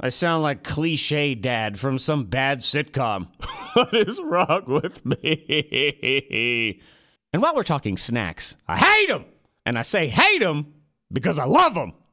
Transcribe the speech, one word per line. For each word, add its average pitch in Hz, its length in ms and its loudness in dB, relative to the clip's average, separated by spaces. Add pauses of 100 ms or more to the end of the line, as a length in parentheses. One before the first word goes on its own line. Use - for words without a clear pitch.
I 127 100 -2
sound 165 320 0
like 143 220 -2
cliche 147 680 0
dad 110 440 -2
from 135 200 -2
some 147 260 0
bad 135 340 -2
sitcom. 117 760 -2
<laughs> - 400 -12
What - 220 2
is 220 260 0
wrong 180 460 0
with 143 400 -4
me? 131 1800 -2 (500)
And 185 100 2
while 320 120 2
we're 240 100 0
talking 113 340 -2
snacks, 110 580 -4 (100)
I 82 120 0
hate 403 320 4
'em! 170 160 -4 (400)
And 120 120 0
I 113 40 -2
say 165 260 0
hate 339 340 4
'em 147 300 0 (400)
because 143 260 0
I 135 60 -2
love 302 320 4
'em. 143 160 -4 (200)